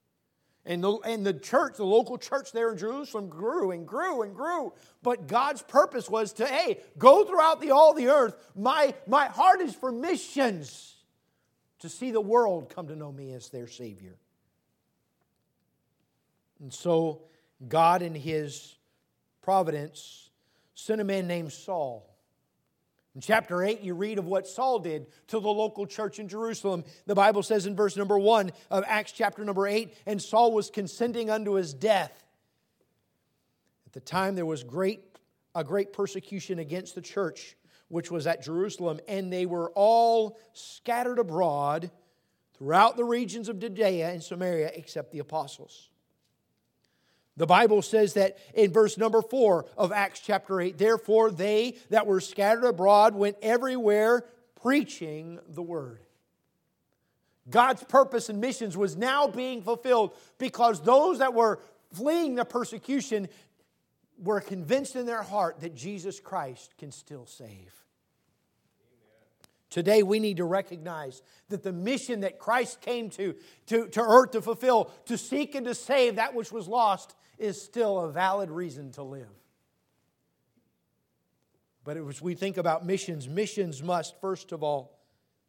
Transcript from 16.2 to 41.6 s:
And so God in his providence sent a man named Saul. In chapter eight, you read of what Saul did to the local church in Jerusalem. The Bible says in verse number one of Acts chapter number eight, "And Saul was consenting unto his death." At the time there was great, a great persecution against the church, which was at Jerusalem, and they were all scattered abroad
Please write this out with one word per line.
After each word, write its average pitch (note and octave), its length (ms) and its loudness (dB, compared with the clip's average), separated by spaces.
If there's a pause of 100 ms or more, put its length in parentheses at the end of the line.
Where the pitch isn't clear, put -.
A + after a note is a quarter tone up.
And C#3 140 -18
so E3 480 -2 (440)
God E3 360 4
in E3+ 120 -8
his D3+ 600 -8 (680)
providence D#3+ 880 -4 (460)
sent A3 240 -4
a G#3 60 -2
man F#3+ 220 -2
named E3+ 260 -6
Saul. C#3 500 -8 (1120)
In C3 60 -18
chapter F#3+ 420 0
eight, G#3+ 180 -2
you F3+ 140 -8
read G3+ 240 -4
of F3+ 60 -6
what F#3 220 -4
Saul B3+ 300 -2
did D#3 300 -8 (220)
to A3 100 -2
the G#3 100 -4
local G#3 380 -4
church G#3 320 -10
in G#3+ 80 -12
Jerusalem. G3+ 560 -6 (240)
The G3+ 80 0
Bible G3+ 260 6
says G3+ 240 0
in G3+ 100 -8
verse G3 220 0
number G3+ 220 2
one G3+ 320 4 (180)
of G3 160 0
Acts G#3+ 260 -2
chapter G#3 320 -4
number G3 220 -2
eight, G#3 300 -4 (100)
"And G#3 160 -6
Saul A#3 300 4
was G#3+ 180 -2
consenting A3+ 580 -4
unto G#3+ 260 -2
his F3 200 -2
death." F3 540 -2 (1600)
At - 60 -20
the C3+ 80 -16
time F#3+ 340 -4
there F3 100 -4
was D#3 180 -6
great, F#3 540 -6 (380)
a E3 80 -4
great G3 300 -4
persecution F#3+ 640 -8
against E3 340 -10
the F3+ 80 -14
church, - 560 -8 (300)
which E3 240 -8
was D#3+ 160 -4
at E3 160 -2
Jerusalem, E3+ 640 -6
and F#3+ 260 -6
they F3+ 140 -4
were E3+ 260 -4
all A3+ 640 4 (160)
scattered A#3+ 640 -6
abroad E3 720 0 (640)